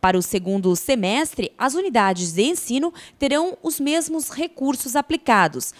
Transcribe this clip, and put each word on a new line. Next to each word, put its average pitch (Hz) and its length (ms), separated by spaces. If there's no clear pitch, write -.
Para 185 160
o 185 40
segundo 185 540
semestre, 233 800
as 262 180
unidades 196 580
de 175 80
ensino 285 520
terão 294 460
os 311 160
mesmos 302 500
recursos 269 680
aplicados, 185 840